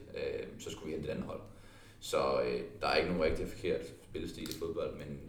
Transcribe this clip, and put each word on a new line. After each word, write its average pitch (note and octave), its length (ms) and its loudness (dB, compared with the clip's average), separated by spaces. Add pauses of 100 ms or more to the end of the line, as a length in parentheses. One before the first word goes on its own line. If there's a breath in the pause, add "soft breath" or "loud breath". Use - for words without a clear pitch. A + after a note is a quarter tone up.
(140)
Øh, - 320 -2 (120)
så - 120 -8
skulle - 160 -8
vi D#2 60 -2
hente D2+ 160 -2
et D#2 40 0
andet - 140 -2
hold. - 140 -6 (600 loud breath)
Så, C2+ 400 4
øh, B1 200 2 (200)
der D2 60 2
er C#2 100 6
ikke D#2+ 120 6
nogen E2 160 4
rigtig F2+ 240 4
forkert - 320 0 (300)
spillestil D#2+ 320 -4
i D#2+ 160 -4
fodbold, D#2+ 400 -2
men C#2+ 200 -6 (100)